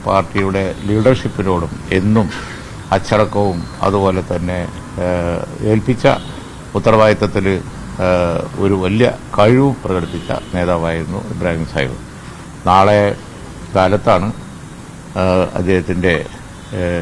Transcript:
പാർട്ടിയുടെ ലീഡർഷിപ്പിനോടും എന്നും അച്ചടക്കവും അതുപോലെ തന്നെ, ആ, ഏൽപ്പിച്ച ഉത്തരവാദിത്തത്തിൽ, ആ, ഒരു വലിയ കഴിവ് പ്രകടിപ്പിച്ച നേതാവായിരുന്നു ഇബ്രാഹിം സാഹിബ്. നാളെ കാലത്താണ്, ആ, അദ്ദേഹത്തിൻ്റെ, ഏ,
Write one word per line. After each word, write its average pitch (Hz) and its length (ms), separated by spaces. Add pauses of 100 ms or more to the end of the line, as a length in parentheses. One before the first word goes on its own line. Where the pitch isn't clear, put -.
പാർട്ടിയുടെ 98 540 (260)
ലീഡർഷിപ്പിനോടും 101 840 (200)
എന്നും 101 360 (640)
അച്ചടക്കവും 101 680 (220)
അതുപോലെ 95 400
തന്നെ, 87 380 (460)
ആ, - 20 (640)
ഏൽപ്പിച്ച 113 340 (720)
ഉത്തരവാദിത്തത്തിൽ, 107 720 (580)
ആ, - 20 (560)
ഒരു 98 220
വലിയ 110 240 (300)
കഴിവ് 127 320 (120)
പ്രകടിപ്പിച്ച 87 480 (240)
നേതാവായിരുന്നു 85 680 (120)
ഇബ്രാഹിം 85 400
സാഹിബ്. 65 240 (720)
നാളെ 98 320 (760)
കാലത്താണ്, 98 540 (920)
ആ, - 20 (320)
അദ്ദേഹത്തിൻ്റെ, 90 600 (580)
ഏ, 95 80 (200)